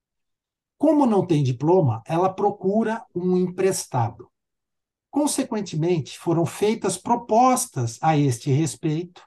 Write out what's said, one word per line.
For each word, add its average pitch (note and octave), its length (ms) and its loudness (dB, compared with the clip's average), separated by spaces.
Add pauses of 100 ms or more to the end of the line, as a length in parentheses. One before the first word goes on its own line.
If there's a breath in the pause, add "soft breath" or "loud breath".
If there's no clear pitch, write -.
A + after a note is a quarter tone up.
(760)
Como D4 300 4
não G3 180 2
tem D3+ 180 2
diploma, C3 640 2
ela F3 260 0
procura G3+ 720 -2 (120)
um F3+ 220 0
emprestado. F3+ 920 -2 (800)
Consequentemente, F#3+ 1080 -2
foram E3 260 0
feitas G3+ 520 -2
propostas A#3 1040 0
a D#3+ 160 2
este C#3+ 360 0
respeito, D#3+ 760 -2